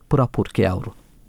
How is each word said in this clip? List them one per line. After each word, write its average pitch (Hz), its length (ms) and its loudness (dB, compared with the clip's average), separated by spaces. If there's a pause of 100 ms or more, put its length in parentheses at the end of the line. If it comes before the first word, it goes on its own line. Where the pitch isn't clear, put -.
په 135 140 4
راپور - 320 -2
کې 113 160 4
اورو. - 260 -6 (300)